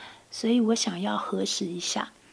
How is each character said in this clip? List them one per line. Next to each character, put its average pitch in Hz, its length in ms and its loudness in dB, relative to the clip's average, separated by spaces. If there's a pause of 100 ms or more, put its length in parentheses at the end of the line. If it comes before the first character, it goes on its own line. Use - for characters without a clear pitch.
(300)
所 - 180 -2
以 240 120 6
我 220 140 4
想 180 260 0
要 202 160 0
核 190 300 -2
实 - 180 -4
一 175 160 -4
下， - 320 -4 (200)